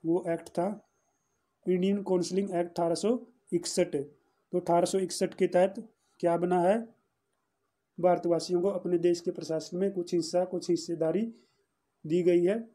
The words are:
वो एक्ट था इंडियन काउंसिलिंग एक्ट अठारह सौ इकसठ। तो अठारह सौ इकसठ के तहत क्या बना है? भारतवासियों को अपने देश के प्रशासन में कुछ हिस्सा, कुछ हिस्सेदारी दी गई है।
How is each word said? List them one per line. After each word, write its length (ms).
वो 240
एक्ट 200
था 400
इंडियन 340
काउंसिलिंग 520
एक्ट 140
अठारह 260
सौ 320
इकसठ। 420
तो 80
अठारह 260
सौ 140
इकसठ 340
के 140
तहत 420
क्या 180
बना 240
है? 260
भारतवासियों 640
को 60
अपने 300
देश 220
के 120
प्रशासन 460
में 140
कुछ 220
हिस्सा, 320
कुछ 240
हिस्सेदारी 640
दी 160
गई 200
है। 320